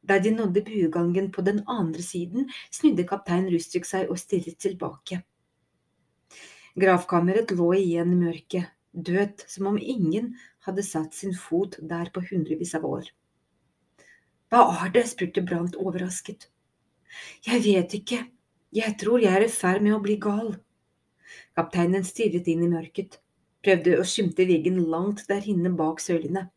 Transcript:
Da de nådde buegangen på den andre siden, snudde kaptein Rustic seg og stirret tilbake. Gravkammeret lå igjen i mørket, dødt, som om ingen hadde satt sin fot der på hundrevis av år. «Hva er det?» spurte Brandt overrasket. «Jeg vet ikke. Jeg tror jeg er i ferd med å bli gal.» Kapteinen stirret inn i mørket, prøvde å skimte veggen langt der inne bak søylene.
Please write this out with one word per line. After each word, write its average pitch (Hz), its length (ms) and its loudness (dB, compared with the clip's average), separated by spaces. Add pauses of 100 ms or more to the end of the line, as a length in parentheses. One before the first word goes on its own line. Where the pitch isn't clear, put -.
Da 196 160 2
de 214 160 2
nådde 202 320 0
buegangen 180 640 0
på 190 140 -6
den 202 220 0
andre 175 340 -4
siden, 180 460 -6 (240)
snudde 180 340 2
kaptein 185 460 -2
Rustic 170 340 -2
seg 190 240 -2
og 180 80 -4
stirret 175 400 -6
tilbake. - 640 -8 (1600)
Gravkammeret 185 760 4
lå 175 220 4
igjen 175 380 2
i 180 100 4
mørket, 170 460 -4 (220)
dødt, 180 540 -2
som 196 240 -6
om 208 80 0
ingen 226 540 -2 (340)
hadde 196 200 -4
satt 156 280 -6
sin 190 220 -6
fot 185 460 -4
der 170 320 -8
på 180 160 -4
hundrevis 160 480 -4
av 160 100 -4
år. - 220 -8 (1400)
«Hva 311 140 8 (180)
er 185 120 -4
det?» 233 160 4
spurte 180 360 -4
Brandt 175 320 -4
overrasket. 185 680 -8 (1000)
«Jeg 233 200 2
vet 190 280 4
ikke. 240 300 -4 (500)
Jeg 214 240 -2
tror 233 240 2
jeg 190 120 6
er 202 120 6
i 226 60 -2
ferd 190 320 0
med 208 100 4
å 214 80 -2
bli 208 200 0
gal.» 208 340 -4 (1000)
Kapteinen 180 480 0
stirret 180 440 -2
inn 165 140 2
i 175 80 4
mørket, 165 480 -8 (420)
prøvde 180 380 4
å 180 60 0
skimte 185 420 0
veggen 180 320 2 (100)
langt 190 380 -2
der 202 180 -2
inne 180 300 0
bak 160 260 -2
søylene. 175 540 -4